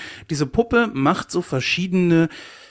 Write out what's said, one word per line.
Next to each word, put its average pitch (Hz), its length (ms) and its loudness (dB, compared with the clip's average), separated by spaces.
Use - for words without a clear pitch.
Diese 147 160 -2
Puppe - 480 2
macht 139 380 -2
so 175 100 -2
verschiedene, 170 880 2